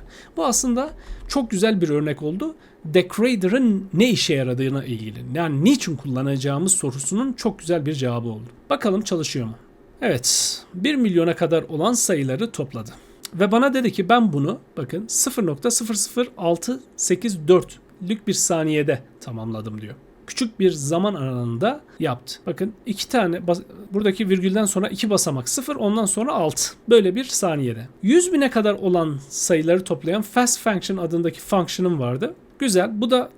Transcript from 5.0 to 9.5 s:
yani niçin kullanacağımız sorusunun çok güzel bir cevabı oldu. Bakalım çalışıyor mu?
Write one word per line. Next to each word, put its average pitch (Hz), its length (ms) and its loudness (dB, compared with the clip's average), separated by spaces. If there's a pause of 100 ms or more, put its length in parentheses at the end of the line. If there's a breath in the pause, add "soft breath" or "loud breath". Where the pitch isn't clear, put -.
yani 156 300 0
niçin 196 320 4
kullanacağımız 139 760 -2
sorusunun 185 600 -2
çok - 260 -4
güzel 165 260 -2
bir 156 80 -2
cevabı 120 340 -2
oldu. 110 160 -8 (260)
Bakalım 220 320 0
çalışıyor 151 440 -4
mu? 113 100 -8 (460)